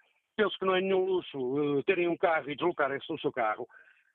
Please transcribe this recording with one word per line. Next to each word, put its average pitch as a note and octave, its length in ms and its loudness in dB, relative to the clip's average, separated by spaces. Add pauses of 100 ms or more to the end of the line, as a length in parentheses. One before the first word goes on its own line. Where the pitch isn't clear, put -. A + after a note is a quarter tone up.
(360)
penso G#3 220 0
que - 60 -6
não F#3+ 100 2
é F#3 60 2
nenhum F#3+ 240 2
luxo, C#3+ 720 0
eh, C3+ 40 0
terem F3 260 2
um E3+ 80 0
carro D#3 340 0
e D3 60 -8
deslocarem-se C#3+ 560 -2
no D3+ 80 -8
seu D3 100 -2
carro. A2+ 380 -2 (460)